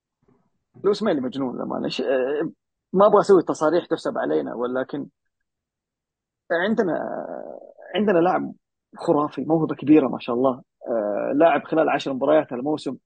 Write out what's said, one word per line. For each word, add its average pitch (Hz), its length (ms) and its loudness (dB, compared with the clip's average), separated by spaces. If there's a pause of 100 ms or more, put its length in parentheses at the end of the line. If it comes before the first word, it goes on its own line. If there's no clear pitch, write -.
(840)
لويس 202 200 0
ميلي 165 180 0
مجنون 127 340 -6
للأمانة. - 320 -6
ش-، - 140 -6
آه، 254 500 -2 (420)
ما 196 140 6
أبغى 208 120 6
أسوي 180 240 6
تصاريح 160 420 0
تحسب 151 320 -4
علينا، 135 380 -2
ولكن 127 520 -6 (1400)
عندنا، 190 480 0 (960)
عندنا 202 240 2
لاعب 165 340 0 (440)
خرافي، 147 480 0
موهبة 156 300 0
كبيرة 143 320 4
ما - 120 -6
شاء 120 160 -4
الله. 127 260 0 (260)
آه، 113 480 -2
لاعب 147 280 4
خلال 156 260 0
عشر 139 240 -2
مباريات 143 400 2
هالموسم، 139 520 -6